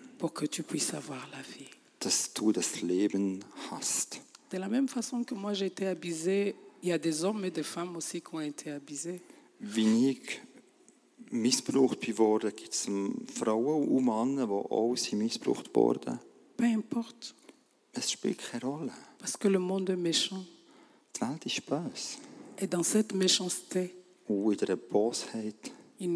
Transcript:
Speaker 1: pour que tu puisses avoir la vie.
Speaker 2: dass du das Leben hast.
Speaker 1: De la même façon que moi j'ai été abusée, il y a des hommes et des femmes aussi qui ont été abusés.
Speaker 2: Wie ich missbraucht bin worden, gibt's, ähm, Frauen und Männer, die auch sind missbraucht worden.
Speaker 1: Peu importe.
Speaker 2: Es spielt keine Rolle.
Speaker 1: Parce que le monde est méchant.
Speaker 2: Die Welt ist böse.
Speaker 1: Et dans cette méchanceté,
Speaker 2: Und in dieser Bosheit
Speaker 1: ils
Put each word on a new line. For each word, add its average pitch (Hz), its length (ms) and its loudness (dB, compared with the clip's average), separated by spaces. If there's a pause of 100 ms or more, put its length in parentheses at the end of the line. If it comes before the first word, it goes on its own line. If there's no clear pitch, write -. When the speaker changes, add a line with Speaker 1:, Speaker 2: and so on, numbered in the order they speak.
(180)
Speaker 1:
pour 165 160 -2
que 151 120 -2
tu - 160 -4
puisses - 320 -2
avoir 135 380 -8
la 135 100 -14
vie. - 260 -14 (320)
Speaker 2:
dass - 340 0
du 107 180 4
das 82 300 0
Leben 95 580 2 (300)
hast. - 500 -2 (300)
Speaker 1:
De 190 80 -4
la 190 100 -4
même 254 200 2
façon 240 360 -2
que - 100 -6
moi 202 200 -2
j'ai 190 120 0
été 185 200 -2
abusée, 180 680 0 (280)
il 180 60 0
y 175 40 4
a 165 60 4
des 156 260 0
hommes 202 200 0
et 185 60 0
des 156 120 -4
femmes 170 340 -6
aussi 165 240 -6
qui - 140 -14
ont 160 60 -4
été 151 320 -6
abusés. 147 480 -8 (400)
Speaker 2:
Wie 110 500 6
ich - 300 -6 (920)
missbraucht 123 680 4
bin 110 180 -4
worden, 107 360 4
gibt's, - 340 -6
ähm, 98 260 -2 (180)
Frauen 131 560 2
und 131 160 4
Männer, 123 420 2
die 104 60 0
auch 113 440 2
sind - 240 -2
missbraucht - 540 -2
worden. 60 440 4 (380)
Speaker 1:
Peu 233 100 4
importe. - 680 -2 (600)
Speaker 2:
Es - 160 -2
spielt - 280 -2
keine 120 260 -8
Rolle. 139 280 -4 (260)
Speaker 1:
Parce - 200 -6
que 208 100 4
le 190 100 6
monde 190 320 0
est 185 60 2
méchant. 180 480 0 (720)
Speaker 2:
Die - 40 -6
Welt 135 260 -4
ist - 180 -4
böse. - 540 -6 (440)
Speaker 1:
Et 196 60 -2
dans 170 160 0
cette 214 280 4
méchanceté, 185 840 0 (340)
Speaker 2:
Und 104 240 2
in - 20 4
dieser 95 220 2
Bosheit 107 960 -2 (260)
Speaker 1:
ils 185 180 -2